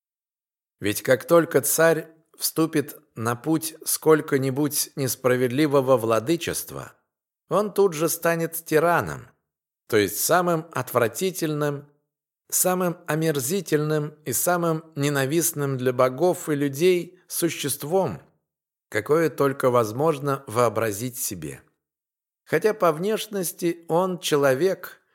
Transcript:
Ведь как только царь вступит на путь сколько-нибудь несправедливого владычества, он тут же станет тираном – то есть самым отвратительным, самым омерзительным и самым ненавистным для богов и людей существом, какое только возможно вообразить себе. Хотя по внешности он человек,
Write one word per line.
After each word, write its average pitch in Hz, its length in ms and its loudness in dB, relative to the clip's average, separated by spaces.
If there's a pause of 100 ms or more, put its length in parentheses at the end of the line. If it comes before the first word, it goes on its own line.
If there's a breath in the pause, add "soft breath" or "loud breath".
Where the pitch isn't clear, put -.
(800)
Ведь 202 220 -2
как - 240 2
только 165 360 4
царь 160 460 2 (300)
вступит 156 600 -2 (180)
на 117 200 -2
путь 156 480 -4
сколько-нибудь 147 1120 0
несправедливого 131 1000 2
владычества, 113 960 -2 (560)
он 196 240 0
тут 196 200 4
же 151 160 -2
станет 165 440 -2 (120)
тираном – 147 600 0 (600)
то 113 100 2
есть 101 220 2
самым 170 520 2
отвратительным, 147 1160 -2 (600)
самым 180 480 0 (100)
омерзительным 151 1080 0 (100)
и 123 80 -4
самым 170 500 0 (120)
ненавистным 143 840 -2
для 127 160 0
богов 127 560 0
и 151 60 0
людей 165 720 0
существом, 156 920 -4 (680)
какое 147 400 0
только 135 420 0
возможно 135 760 0
вообразить 113 720 -2
себе. 78 440 -10 (840)
Хотя 208 280 0
по 180 180 2
внешности 180 960 -4
он 180 320 0
человек, 143 840 0 (140 soft breath)